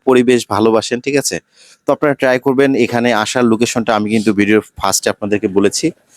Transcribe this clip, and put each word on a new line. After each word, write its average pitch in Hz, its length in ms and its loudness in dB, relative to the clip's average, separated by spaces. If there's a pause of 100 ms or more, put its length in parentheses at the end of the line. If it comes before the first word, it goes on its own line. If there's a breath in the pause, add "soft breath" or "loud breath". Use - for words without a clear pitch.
পরিবেশ 123 440 2
ভালোবাসেন, 110 520 0
ঠিক 139 140 -6
আছে, 92 240 -4 (460 soft breath)
তো 143 80 0
আপনারা 147 200 0
ট্রাই 127 260 0
করবেন 135 360 2
এখানে 120 380 0
আসার। 107 300 0
লোকেশনটা 113 520 0
আমি 104 140 -2
কিন্তু 107 240 0
ভিডিওর 101 280 2 (200)
ফার্স্টে - 280 -2
আপনাদেরকে 104 380 -4
বলেছি। 101 440 0 (260 loud breath)